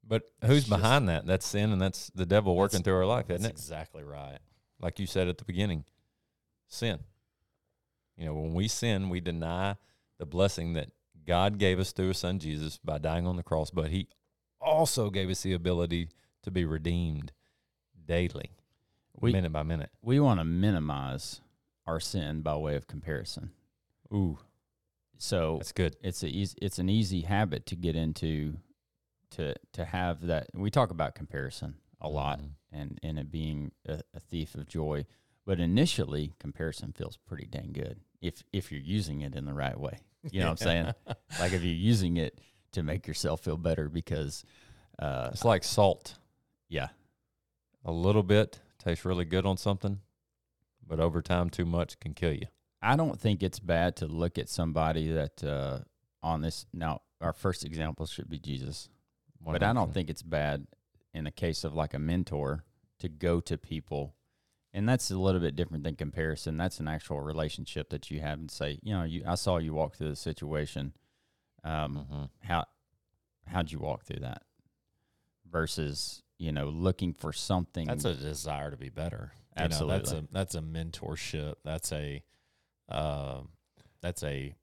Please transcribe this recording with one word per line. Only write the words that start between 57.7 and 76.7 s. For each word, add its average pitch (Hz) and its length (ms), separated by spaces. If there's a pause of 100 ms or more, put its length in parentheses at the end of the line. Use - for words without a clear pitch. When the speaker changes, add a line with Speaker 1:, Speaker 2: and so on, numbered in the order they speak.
Speaker 3:
should - 220
be 78 100
Jesus. 69 500 (520)
But 82 220
I 101 60
don't 120 80
Speaker 1:
Wonderful. 85 180
Speaker 3:
think 82 160
it's - 120
bad 73 440 (480)
in 78 120
a 73 40
case - 340
of, 73 100
like, 78 200
a 71 40
mentor 76 680 (360)
to - 80
go 85 320
to 82 180
people. 73 560 (580)
And 104 160
that's 127 220
a 92 80
little 92 220
bit 73 160
different 82 260
than 78 140
comparison. 78 600
That's 90 220
an 78 80
actual 76 340
relationship 76 720
that 73 200
you 76 100
have 73 180
and 78 120
say, 73 320
you 107 120
know, 90 80
you, 82 240
I 87 80
saw 90 240
you 78 160
walk 76 220
through 76 140
the 73 60
situation. 73 760 (720)
Um, 73 440
Speaker 1:
Mm-hmm. 73 160 (180)
Speaker 3:
how, 85 220 (840)
how'd 85 260
you 73 80
walk 73 240
through - 160
that? 62 220 (1080)
Versus, 78 720 (160)
you 80 140
know, 71 160
looking 87 440